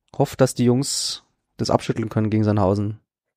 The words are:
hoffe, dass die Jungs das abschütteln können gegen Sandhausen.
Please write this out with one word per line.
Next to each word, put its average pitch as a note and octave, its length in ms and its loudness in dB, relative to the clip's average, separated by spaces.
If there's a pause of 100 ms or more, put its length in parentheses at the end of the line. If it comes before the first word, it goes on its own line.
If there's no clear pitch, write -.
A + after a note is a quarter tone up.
(160)
hoffe, - 220 -2
dass C3 160 4
die B2 120 0
Jungs - 580 -2 (340)
das A2+ 140 -2
abschütteln - 380 0
können G#2+ 200 0
gegen A2 140 2
Sandhausen. G#2 560 0 (380)